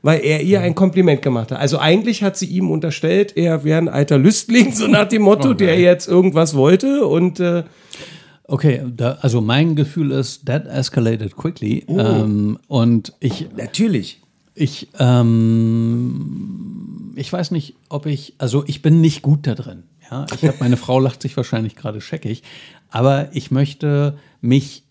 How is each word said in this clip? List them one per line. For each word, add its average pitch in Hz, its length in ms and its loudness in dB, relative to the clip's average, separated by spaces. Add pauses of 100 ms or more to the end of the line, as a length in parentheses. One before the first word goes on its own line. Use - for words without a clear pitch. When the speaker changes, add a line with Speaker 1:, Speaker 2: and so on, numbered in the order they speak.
Speaker 1:
weil 147 220 2
er 151 200 0
ihr 190 180 4
ein 175 140 0
Kompliment 180 460 2
gemacht 117 300 -2
hat. 127 80 -6
Also 143 180 0
eigentlich 196 460 0
hat 196 140 -2
sie 185 80 -4
ihm 180 260 -2
unterstellt, 165 640 -2
er 160 300 0
wäre 156 140 2
ein 165 100 0
alter 143 280 2
Lüstling, 220 540 4
so 214 160 -2
nach 208 220 4
dem 220 140 2
Motto, 214 260 4
Speaker 2:
Okay. 202 160 2
Speaker 1:
der 175 160 2
jetzt 180 260 4
irgendwas 165 480 2
wollte 190 500 2
und, 170 360 0
äh 175 220 -2 (880)
Speaker 2:
Okay, 139 300 2 (160)
da, 123 240 -2
also 117 200 0
mein 143 340 2
Gefühl 147 340 -2
ist, 135 380 -6
that 123 180 -4
escalated 117 720 -2
quickly. 117 480 -4
Speaker 1:
Oh. 175 140 -2
Speaker 2:
Ähm, 107 580 0 (100)
und 117 520 0
ich 131 360 -4
Speaker 1:
Natürlich. 131 680 -4 (340)
Speaker 2:
ich, - 320 -4 (100)
ähm, 117 2250 -2
ich - 160 -10
weiß 175 200 -6
nicht, 165 240 -6 (140)
ob 147 160 -10
ich, 147 320 -8
also 135 300 -2
ich - 140 -8
bin 160 200 4
nicht 160 200 2
gut 143 260 0
da 113 80 -2
drin. - 280 -16 (260)
Ja? 131 240 -10
Ich - 120 -6
hab, 143 140 2
meine 123 180 2
<laughs> - 0 -
Frau 127 220 0
lacht 131 220 0
sich - 160 -8
wahrscheinlich 113 380 -6
gerade 107 260 -12
scheckig, - 420 -10 (460)
aber 139 440 0
ich 143 180 -8
möchte 143 680 -2 (240)
mich 131 500 0